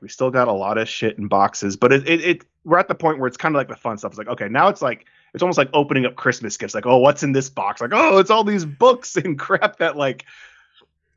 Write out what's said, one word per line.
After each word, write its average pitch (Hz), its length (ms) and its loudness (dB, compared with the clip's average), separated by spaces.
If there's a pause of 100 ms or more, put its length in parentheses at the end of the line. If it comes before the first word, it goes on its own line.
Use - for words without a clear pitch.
we 95 60 -18
still 131 200 -4
got 123 200 0
a 107 40 2
lot 98 240 -2
of 110 120 -2
shit - 300 -4
in 101 100 -6
boxes, 98 480 0
but 123 160 4
it, 139 140 2
it, 165 140 0
it, 170 240 -2 (200)
we're 170 140 2
at 190 100 0
the 180 80 -4
point 156 240 -2
where 127 80 -2
it's 123 80 -10
kinda 156 200 -2
like 131 120 -2
the 123 80 -16
fun 113 200 -8
stuff. 104 140 -10
It's - 80 -16
like, 107 80 -14
okay, 117 220 -6
now 143 180 2
it's 196 160 0
like, 123 240 -4 (280)
it's - 80 -8
almost 180 140 2
like 135 160 2
opening 143 320 2
up 123 120 -4
Christmas 120 400 -2
gifts. 104 180 -8
Like, 107 100 -6
"Oh, 123 140 6
what's 143 240 4
in 143 80 -2
this 135 180 -2
box?" 101 320 -8
Like, 123 140 -6
"Oh, 208 240 4
it's 190 100 4
all 220 140 4
these 208 220 -2
books 240 520 0
and 151 220 -4
<laughs> - 80 -10
crap 196 320 0
that, 151 180 -2
like, 139 280 -4 (920)